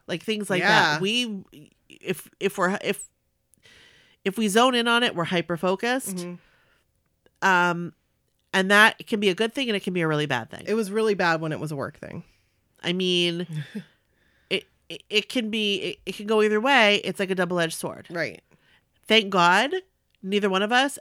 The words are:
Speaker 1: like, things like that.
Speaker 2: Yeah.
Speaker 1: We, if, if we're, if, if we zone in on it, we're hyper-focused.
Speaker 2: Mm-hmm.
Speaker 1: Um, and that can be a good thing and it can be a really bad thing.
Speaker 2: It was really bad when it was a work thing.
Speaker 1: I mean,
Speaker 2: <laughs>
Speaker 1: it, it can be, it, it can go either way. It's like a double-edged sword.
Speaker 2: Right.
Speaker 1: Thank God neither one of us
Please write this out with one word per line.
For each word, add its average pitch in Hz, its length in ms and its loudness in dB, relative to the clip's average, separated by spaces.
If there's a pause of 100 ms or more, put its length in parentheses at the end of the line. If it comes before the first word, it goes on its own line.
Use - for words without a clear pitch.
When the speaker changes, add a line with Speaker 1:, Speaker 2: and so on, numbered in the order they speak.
Speaker 1:
like, 170 160 -6
things 214 260 -4
like 180 140 0
that. 185 320 4
Speaker 2:
Yeah. 156 60 -2
Speaker 1:
We, 214 420 -4 (460)
if, - 400 -10 (100)
if 190 180 -2
we're, 190 240 0
if, 190 220 -6 (1200)
if 190 140 -4
we 220 100 2
zone 233 260 6
in 233 140 0
on 233 160 4
it, 226 120 0
we're 165 100 -2
hyper-focused. 190 880 -2
Speaker 2:
Mm-hmm. - 1300 -10
Speaker 1:
Um, 175 460 2 (600)
and 190 180 2
that 208 360 6
can 214 120 -2
be 202 100 2
a 175 60 2
good 226 180 -2
thing 269 160 -4
and 208 60 0
it 196 80 -4
can 180 100 -4
be 180 80 0
a 160 60 2
really 151 200 0
bad 123 220 -4
thing. - 160 -16
Speaker 2:
It 208 100 -4
was 214 160 -2
really 220 240 0
bad 170 260 0
when 160 100 -4
it 117 80 -4
was 156 120 -6
a 151 40 -8
work 135 240 -8
thing. - 240 -12 (600)
Speaker 1:
I 175 100 -2
mean, 175 520 -2 (300)
Speaker 2:
<laughs> 202 80 -10 (1080)
Speaker 1:
it, 170 180 -16
it 208 200 -2
can 220 200 -4
be, 208 320 -2
it, 170 240 -8
it 190 100 -8
can 208 120 -14
go 214 140 2
either 214 180 2
way. 226 440 4
It's 190 160 -6
like 185 120 -2
a 185 40 -2
double-edged 175 420 0
sword. - 320 -10
Speaker 2:
Right. 151 320 -8 (680)
Speaker 1:
Thank 214 220 4
God 190 420 4 (520)
neither 202 260 0
one 190 120 0
of 208 100 -2
us 269 300 0